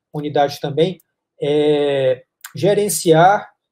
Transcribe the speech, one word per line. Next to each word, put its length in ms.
unidades 480
também, 400
é, 840
gerenciar, 960